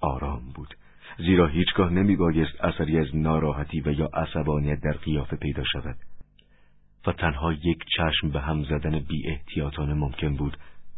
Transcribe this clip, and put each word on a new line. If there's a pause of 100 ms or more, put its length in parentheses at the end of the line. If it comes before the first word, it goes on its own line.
آرام
بود. (500)
زیرا
هیچگاه
نمیبایست
اثری
از
ناراحتی
و
یا
عصبانیت
در
قیافه
پیدا
شود (1120)
و
تنها
یک (140)
چشم
به
هم
زدن
بی
احتیاطانه
ممکن
بود (400)